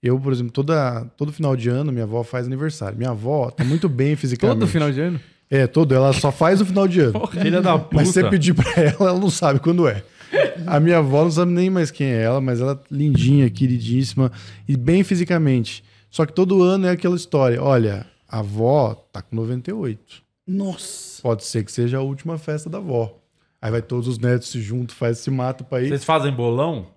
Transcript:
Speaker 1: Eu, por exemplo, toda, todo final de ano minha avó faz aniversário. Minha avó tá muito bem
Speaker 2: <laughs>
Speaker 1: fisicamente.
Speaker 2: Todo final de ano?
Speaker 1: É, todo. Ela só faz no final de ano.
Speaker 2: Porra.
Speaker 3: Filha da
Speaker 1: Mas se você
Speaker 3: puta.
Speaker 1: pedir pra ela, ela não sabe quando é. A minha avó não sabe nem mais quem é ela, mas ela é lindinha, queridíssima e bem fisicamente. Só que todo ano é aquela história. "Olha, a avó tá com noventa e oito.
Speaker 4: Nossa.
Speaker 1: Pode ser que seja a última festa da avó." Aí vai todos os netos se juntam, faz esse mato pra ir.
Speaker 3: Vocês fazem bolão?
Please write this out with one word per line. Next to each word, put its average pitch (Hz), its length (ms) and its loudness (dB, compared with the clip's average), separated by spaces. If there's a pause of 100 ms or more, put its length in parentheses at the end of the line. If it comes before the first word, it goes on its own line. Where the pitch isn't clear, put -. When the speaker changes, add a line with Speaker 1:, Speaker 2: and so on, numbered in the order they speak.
Speaker 1:
Eu, 131 180 0
por 135 100 -2
exemplo, 120 220 -2
toda, 139 540 -2 (100)
todo 147 160 -6
final 143 240 -2
de 120 140 -2
ano 139 200 -2
minha 120 140 -4
avó 113 180 -4
faz 123 220 -6
aniversário. 131 540 -6
Minha 123 140 -4
avó 120 380 -2
tá - 140 -2
muito 156 240 0
bem 139 260 0
Speaker 2:
<laughs> - 20 -6
Speaker 1:
fisicamente. 147 440 0
Speaker 2:
Todo 214 80 2
final 147 240 0
de 131 80 -4
ano? 170 180 -2 (320)
Speaker 1:
É, 135 160 4
todo. 143 280 4
Ela 135 180 4
só 135 180 2
faz 180 300 4
no 208 60 4
final 190 200 2
de 180 140 2
ano. 127 120 4
Speaker 2:
Porra. 202 280 -4
Speaker 3:
Filha 185 220 2
da 170 280 2
Speaker 1:
Mas 160 180 4
se 185 40 0
você 185 80 4
Speaker 3:
puta. 185 120 2
Speaker 1:
pedir 175 200 4
pra 127 180 2 (120)
ela, 156 280 2
ela 180 80 0
não 190 120 2
sabe 139 300 0
quando 170 280 2
é. 104 140 -2 (640)
A 170 120 0
minha 165 200 4
avó 147 260 4
não 170 60 2
sabe 175 220 2
nem 180 180 2
mais 170 200 0
quem 139 180 -4
é 117 120 0
ela, 120 220 0
mas 127 180 -2
ela 131 120 0
é 139 220 -10
lindinha, 143 540 4
queridíssima 123 800 0 (380)
e 143 80 0
bem 160 260 2
fisicamente. 165 800 0 (280)
Só 156 160 -2
que - 80 -10
todo 185 280 4
ano 185 240 4
é 180 40 2
aquela 180 260 0
história. 135 460 0
"Olha, 113 420 2 (240)
a 113 120 -6
avó 110 540 0 (160)
tá 95 120 -14
com - 120 -14
noventa 123 360 -6
e - 20 -6
oito. 139 500 -10 (240)
Speaker 4:
Nossa. - 760 -8
Speaker 1:
Pode 117 220 -2
ser 110 200 -4
que - 80 -16
seja 123 260 -2
a 135 40 -4
última 139 360 -8
festa 156 300 -8
da 170 100 -10
avó." 123 400 -4 (420)
Aí 110 100 -6
vai 117 100 -2
todos 120 260 -6
os 123 120 -6
netos 123 320 0
se 120 100 -8
juntam, 117 340 -6
faz 117 240 -2
esse - 120 -6
mato 131 340 -4
pra 127 160 -4
ir. 135 80 -2
Speaker 3:
Vocês 143 160 -4
fazem 151 260 0
bolão? 120 560 -2 (100)